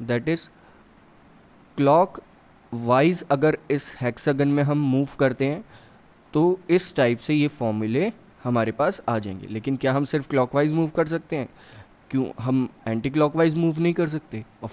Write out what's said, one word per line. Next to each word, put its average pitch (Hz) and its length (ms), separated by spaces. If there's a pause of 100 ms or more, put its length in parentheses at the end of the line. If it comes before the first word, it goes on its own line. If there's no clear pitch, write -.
that 120 240
is 165 200 (1300)
clockwise 143 1500
अगर 147 260 (140)
इस 143 280
हेक्सागन 139 480
में 143 160
हम 147 160
मूव 139 400
करते 135 260
हैं 156 180 (680)
तो 175 260 (100)
इस 175 260
टाइप 120 240
से - 140
ये 147 160
फॉर्मूले 113 640 (320)
हमारे 117 280
पास 156 380
आ 117 100
जाएंगे। 95 280
लेकिन 110 300
क्या 131 160
हम 139 120
सिर्फ 139 240
क्लॉकवाइज 143 440
मूव 160 160
कर 160 180
सकते 160 280
हैं? 135 140 (640)
क्यों 131 140 (140)
हम 127 280 (200)
एंटी 113 220
क्लॉकवाइज 156 480
मूव 165 220
नहीं 170 140
कर 170 140
सकते? 151 360 (200)
Of 110 100